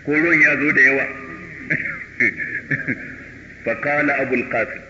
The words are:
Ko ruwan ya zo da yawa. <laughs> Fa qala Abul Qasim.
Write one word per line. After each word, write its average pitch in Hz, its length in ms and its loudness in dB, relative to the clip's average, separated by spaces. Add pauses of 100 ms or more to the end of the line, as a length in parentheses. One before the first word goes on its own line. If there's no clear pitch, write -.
Ko 139 120 -4
ruwan 160 280 4
ya 139 180 6
zo 147 140 2
da - 80 4
yawa. 135 260 6 (600)
<laughs> - 2000 -4
Fa 113 120 0
qala 147 420 0
Abul 123 300 0
Qasim. 113 420 -2